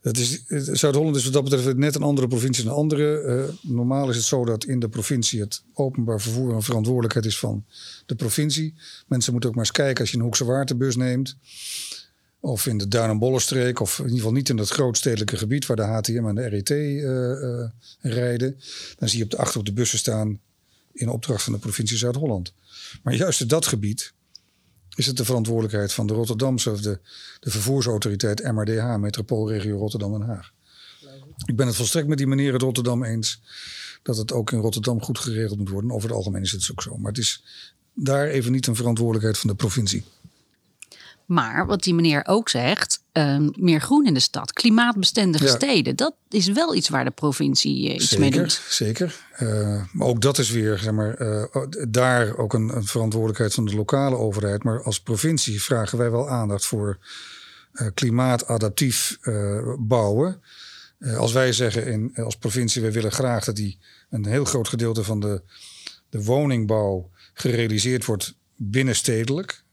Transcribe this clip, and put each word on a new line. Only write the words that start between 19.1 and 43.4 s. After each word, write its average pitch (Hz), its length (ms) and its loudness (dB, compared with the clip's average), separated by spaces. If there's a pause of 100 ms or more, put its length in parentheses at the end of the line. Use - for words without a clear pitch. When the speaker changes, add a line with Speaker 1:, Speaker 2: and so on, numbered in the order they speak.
Speaker 1:
je 113 60 0
op 107 60 -4
de, - 80 -4
achter - 220 0
op 101 60 -4
de 101 80 -2
bussen 113 240 0
staan 107 420 -2 (540)
in 113 160 -4
opdracht 113 340 -2
van 110 100 -2
de 104 60 -4
provincie 110 380 -4
Zuid-Holland. 120 560 -2 (500)
Maar 127 100 0
juist 156 280 2
in 120 60 -2
dat 156 180 2
gebied 104 480 -2 (840)
is 127 100 -2
het 131 120 -2
de 123 80 -2
verantwoordelijkheid 110 680 0
van 107 140 -2
de 107 60 0
Rotterdamse 117 580 0
of 101 100 -4
de, 104 180 -4 (400)
de - 100 -6
vervoersautoriteit 107 960 0
M 110 160 0
R 104 60 0
D 110 140 0
H, 117 160 -2
Metropoolregio 104 840 -2
Rotterdam-Den 104 440 -4
Haag. 101 300 -8 (960)
Ik 131 100 -2
ben 127 120 2
het 117 80 -2
volstrekt 143 320 0
met 151 100 0
die 139 100 0
meneer 139 240 2
uit 123 100 2
Rotterdam 123 420 0
eens 113 380 -4 (600)
dat 117 140 -2
het 110 140 -4
ook 113 200 -2
in 117 80 0
Rotterdam 110 420 0
goed - 180 -4
geregeld 110 380 -4
moet 98 120 -4
worden. 101 220 -4
Over 110 180 -4
het 113 80 -4
algemeen 98 240 -4
is 95 100 -2
het 95 200 -4
ook - 100 -10
zo. - 160 -10
Maar 104 140 -6
het 117 100 -4
is - 220 -2 (500)
daar 139 340 0
even 127 240 0
niet 127 160 0
een 117 80 2
verantwoordelijkheid 110 640 2
van 107 120 0
de 101 60 0
provincie. 101 480 0 (1200)
Speaker 2:
Maar 147 400 2
wat 190 180 0
die 180 100 2
meneer 165 320 4
ook - 240 2
zegt, - 600 0
ehm, 147 440 4